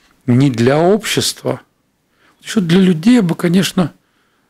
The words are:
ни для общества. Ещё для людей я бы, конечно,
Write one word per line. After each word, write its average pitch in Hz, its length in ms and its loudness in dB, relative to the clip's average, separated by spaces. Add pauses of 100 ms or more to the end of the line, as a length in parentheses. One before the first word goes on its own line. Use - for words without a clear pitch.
(260)
ни 131 240 2
для 123 300 0
общества. 170 800 -2 (800)
Ещё - 200 -6
для 170 180 2
людей 185 360 2
я 240 60 4
бы, 165 140 -2
конечно, 175 580 -2 (560)